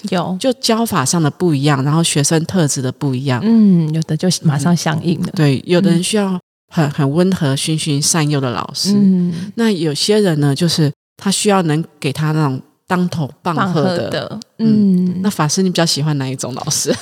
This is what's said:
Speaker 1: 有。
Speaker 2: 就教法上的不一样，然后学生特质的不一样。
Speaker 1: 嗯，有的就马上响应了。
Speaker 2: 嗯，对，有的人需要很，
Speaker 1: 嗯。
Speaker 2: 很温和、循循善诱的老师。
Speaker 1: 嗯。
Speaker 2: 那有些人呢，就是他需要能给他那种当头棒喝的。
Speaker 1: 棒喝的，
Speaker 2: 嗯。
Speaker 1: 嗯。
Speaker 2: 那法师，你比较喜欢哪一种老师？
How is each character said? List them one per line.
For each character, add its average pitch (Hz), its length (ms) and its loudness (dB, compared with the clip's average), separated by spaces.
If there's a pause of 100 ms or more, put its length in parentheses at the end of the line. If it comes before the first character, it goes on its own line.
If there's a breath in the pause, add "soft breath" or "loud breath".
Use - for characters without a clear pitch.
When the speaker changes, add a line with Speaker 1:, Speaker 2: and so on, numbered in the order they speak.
(100)
Speaker 1:
有。 180 280 -4
Speaker 2:
就 262 160 0
教 226 300 -2
法 196 180 -2
上 165 200 0
的 147 80 2
不 170 240 0
一 135 80 -2
样， 143 200 2
然 143 80 0
后 165 120 2
学 156 200 0
生 160 220 0
特 165 240 0
质 135 140 -4
的 127 100 -4
不 139 220 -4
一 127 100 -6
样。 127 180 -2
Speaker 1:
嗯， 196 520 4
有 160 80 0
的 156 120 -2
就 185 140 0 (140)
马 143 160 2
上 165 180 2
响 160 260 -2
应 170 200 0
了。 180 60 -4
Speaker 2:
嗯， - 80 -8
对， 143 280 2
有 175 160 2
的 196 100 2
人 170 120 2
需 208 160 -2
要 190 200 -2 (320)
很， 160 140 0
Speaker 1:
嗯。 147 60 0
Speaker 2:
很 143 200 0
温 180 240 2
和、 139 220 0
循 160 220 -2
循 147 240 -2
善 151 260 0
诱 147 100 0
的 131 120 -2
老 98 240 -6
师。 - 200 -2
Speaker 1:
嗯。 185 600 2
Speaker 2:
那 233 160 0
有 160 240 -2
些 208 260 2
人 175 200 2
呢， 143 140 2
就 170 140 0
是 147 240 2 (240)
他 - 140 -2
需 196 180 0
要 190 140 4
能 160 200 0 (160)
给 135 140 -4
他 156 200 -2
那 156 140 2
种 131 140 -2 (260)
当 180 220 0
头 156 220 -4 (120)
棒 170 120 -2 (180)
喝 180 100 2
的。 190 60 2
Speaker 1:
棒 175 80 0
喝 - 140 -4
的， 165 300 -8 (180)
Speaker 2:
嗯。 202 480 4
Speaker 1:
嗯。 180 160 -4
Speaker 2:
那 208 80 0
法 156 160 -2
师， 190 160 0
你 185 80 0
比 165 40 -4
较 165 120 0
喜 143 160 -2
欢 151 160 0
哪 131 100 -4
一 131 60 -6
种 127 200 -8
老 - 140 -8
师？ - 320 -2